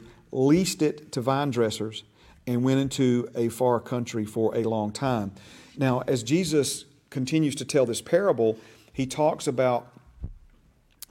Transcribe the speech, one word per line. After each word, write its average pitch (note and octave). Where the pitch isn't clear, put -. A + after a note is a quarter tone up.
leased D3
it D3
to C3
vine C3+
dressers, A2
and B2
went C3+
into B2+
a A#2
far A#2+
country A#2
for A2
a A#2
long G#2+
time. A2
Now, C3
as B2
Jesus D3+
continues C#3+
to C3
tell C3+
this A2+
parable, C#3
he C3
talks D3+
about B2+